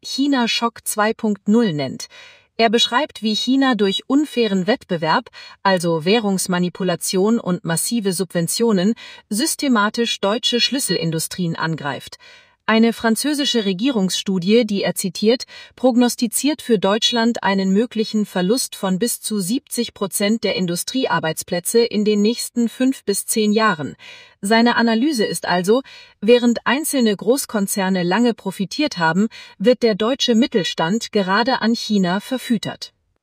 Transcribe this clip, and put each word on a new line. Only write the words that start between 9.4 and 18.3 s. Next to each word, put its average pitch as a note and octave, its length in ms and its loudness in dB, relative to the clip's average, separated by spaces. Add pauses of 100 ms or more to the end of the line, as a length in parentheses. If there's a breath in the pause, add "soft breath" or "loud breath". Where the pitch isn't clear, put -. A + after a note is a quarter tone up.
deutsche A#3 400 0
Schlüsselindustrien E3 960 -4
angreift. D3 640 -6 (460 loud breath)
Eine A3+ 280 4
französische A#3+ 720 0
Regierungsstudie, G3 1000 0
die G#3+ 200 -2
er F3 100 -2
zitiert, G#3 500 -2 (300 loud breath)
prognostiziert B3 880 0
für A3+ 160 2
Deutschland A3+ 640 0
einen G3 300 2
möglichen G#3+ 520 0
Verlust G3 520 -2